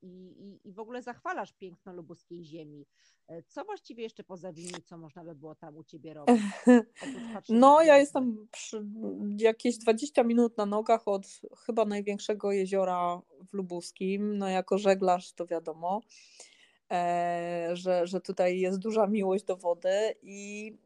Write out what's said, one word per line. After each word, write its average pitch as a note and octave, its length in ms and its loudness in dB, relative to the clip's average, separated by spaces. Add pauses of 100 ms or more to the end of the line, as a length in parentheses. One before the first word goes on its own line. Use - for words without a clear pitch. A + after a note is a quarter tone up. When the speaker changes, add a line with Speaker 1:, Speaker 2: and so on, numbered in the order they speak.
Speaker 1:
i, F#3+ 60 -20
i, F#3 600 -20
i F#3+ 40 -20
w F#3 60 -18
ogóle A#3 220 -12
zachwalasz A#3+ 520 -10
piękno F#3 400 -20
lubuskiej F3 520 -18
ziemi. D3 400 -18 (420)
E, E3 160 -16
co - 220 -14
właściwie D#4 380 -14
jeszcze A3+ 200 -14
poza F3+ 300 -14
winnicą F3 440 -16
można E3 260 -20
by E3 120 -18
było D3+ 200 -18
tam D3+ 220 -20
u D#3+ 60 -18
ciebie D#3 300 -18
robić? G#3+ 280 4 (240)
Speaker 2:
<laughs> A#3+ 360 6
Speaker 1:
Oprócz A#3+ 320 -12
patrzenia A3 260 0
Speaker 2:
No, C4+ 180 10
Speaker 1:
w - 20 8
Speaker 2:
ja D#4+ 40 8
Speaker 1:
gwiazdy. D4 160 10
Speaker 2:
jestem B3+ 520 -2
przy, - 340 -12 (520)
jakieś A3+ 400 2
dwadzieścia A3+ 460 2
minut A#3 340 2
na G#3 80 0
nogach A3 420 0
od G3 200 -2 (380)
chyba A3+ 200 2
największego G3+ 640 -4
jeziora F#3 680 0 (280)
w - 40 -20
Lubuskim. G3 840 -4
No, G3 120 -4
jako F#3 280 0
żeglarz F#3+ 560 2
to F3 120 -8
wiadomo, E3+ 560 -6 (920)
e, F3 840 -2
że, F3+ 340 0
że F#3 140 -4
tutaj F#3 380 0
jest F#3 200 0
duża G#3+ 280 2
miłość G3 360 0
do F#3 140 -4
wody F#3 640 0
i G#3 520 -12 (120)